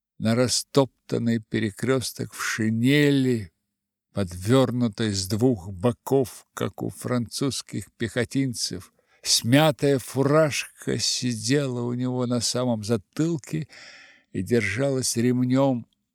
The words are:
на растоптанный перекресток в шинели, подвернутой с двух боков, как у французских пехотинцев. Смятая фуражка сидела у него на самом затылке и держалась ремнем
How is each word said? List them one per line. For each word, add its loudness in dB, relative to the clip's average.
на 0
растоптанный 0
перекресток -4
в -10
шинели, 2
подвернутой 2
с -2
двух 0
боков, -2
как -6
у -6
французских -6
пехотинцев. -4
Смятая 4
фуражка 0
сидела -2
у -4
него -2
на 0
самом -2
затылке -4
и -6
держалась 0
ремнем 2